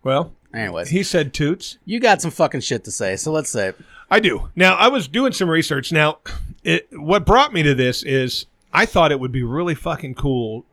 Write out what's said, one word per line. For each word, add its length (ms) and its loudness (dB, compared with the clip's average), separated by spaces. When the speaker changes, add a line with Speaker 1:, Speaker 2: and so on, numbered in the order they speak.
Speaker 1:
Well, 300 -2
Speaker 2:
Anyways. 360 -6
Speaker 1:
he 140 0
said 300 -2
toots. 520 -4
Speaker 2:
You 140 -6
got 220 4
some 100 -4
fucking 300 0
shit 240 -4
to 60 -12
say, 240 -4
so 160 -6
let's 180 -2
say 200 -2
it. 80 -12
Speaker 1:
I 100 4
do. 360 0
Now, 200 6
I 120 6
was 200 2
doing 260 0
some 160 0
research. 420 -2
Now, 280 2
it, 280 0
what 340 0
brought 280 6
me 100 0
to 100 4
this 300 0
is 420 -2
I 120 4
thought 260 2
it 80 0
would 120 -6
be 120 -4
really 320 -2
fucking 400 -8
cool 580 -4